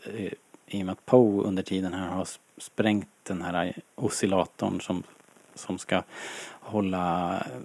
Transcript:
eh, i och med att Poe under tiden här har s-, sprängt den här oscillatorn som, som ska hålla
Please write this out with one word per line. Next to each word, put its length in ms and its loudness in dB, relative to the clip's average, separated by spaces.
eh, 180 -6
i 160 -4
och 40 -4
med 60 -2
att 140 -12
Poe 380 8
under 180 0
tiden 320 -2
här 140 -4
har 140 -2
s-, 180 -10
sprängt 500 0
den 200 -6
här 300 -2
oscillatorn 840 0
som, 220 -4
som 240 -8
ska 240 0
hålla 760 0